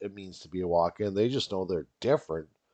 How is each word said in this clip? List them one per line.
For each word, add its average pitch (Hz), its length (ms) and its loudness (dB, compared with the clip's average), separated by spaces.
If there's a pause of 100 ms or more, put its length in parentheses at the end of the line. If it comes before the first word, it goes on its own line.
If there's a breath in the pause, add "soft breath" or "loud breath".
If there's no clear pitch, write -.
it 101 120 -8
means 95 260 -14
to - 80 -20
be 90 120 -4
a 90 80 0
walk-in. 87 460 2
They 110 160 4
just 135 200 -2
know 95 140 -2
they're 85 240 -2 (100)
different. 80 520 0 (220)